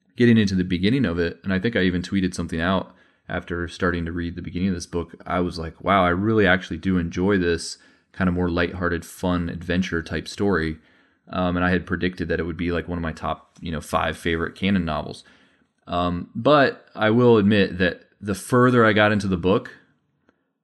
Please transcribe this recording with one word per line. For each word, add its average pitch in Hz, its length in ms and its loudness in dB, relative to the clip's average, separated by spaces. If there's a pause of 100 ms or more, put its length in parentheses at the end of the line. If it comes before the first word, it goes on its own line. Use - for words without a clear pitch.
(180)
getting 120 200 6
into 101 180 4
the 92 100 2
beginning 98 400 0
of 85 140 -2
it, 85 240 -2
and 98 100 -2
I 92 60 0
think 113 180 -2
I 92 60 2
even 87 180 0
tweeted 92 320 -2
something 82 260 -6
out 90 340 -2 (360)
after 87 380 -6
starting 85 380 -2
to 85 60 -6
read 85 240 -6
the 85 60 -10
beginning 87 280 -4
of 90 60 -2
this 85 120 -10
book, 85 280 -6 (100)
I 87 140 -2
was 85 180 -2
like, 82 240 -10
"Wow, 95 220 4
I 87 60 4
really 104 360 2
actually 90 320 0
do 92 200 0
enjoy 90 400 0
this 85 400 -2 (340)
kind 92 160 -2
of 87 60 2
more 90 160 0
lighthearted, 87 560 -2
fun, 87 420 -4
adventure 87 560 -2
type 80 240 -8
story." 82 520 -2 (520)
Um, 90 240 -2
and 87 100 0
I 90 40 2
had 90 160 0
predicted 87 420 -4
that 82 120 -2
it 82 40 -4
would 82 140 -6
be, 85 140 -2
like, 85 180 -4
one 87 80 -6
of 85 40 -6
my 80 120 -6
top, - 480 -10
you 82 100 -8
know, 76 100 -6
five 82 360 -2
favorite 82 380 -4
canon 95 280 0
novels. 76 400 -8 (640)
Um, 87 480 -2
but 135 580 2
I 107 160 0
will 120 280 6
admit 98 400 4
that 90 260 0 (160)
the 101 160 -6
further 123 500 4
I 107 60 6
got 104 200 4
into 101 160 0
the 92 100 0
book, 92 340 0 (920)